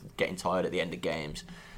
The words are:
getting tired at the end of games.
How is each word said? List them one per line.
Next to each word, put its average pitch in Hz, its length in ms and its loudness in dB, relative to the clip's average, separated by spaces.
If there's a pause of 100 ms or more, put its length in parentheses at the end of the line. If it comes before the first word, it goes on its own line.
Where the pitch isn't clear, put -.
(180)
getting 90 200 2
tired 87 280 4
at - 60 2
the 90 100 2
end 82 120 0
of 87 80 -6
games. 78 420 -2 (340)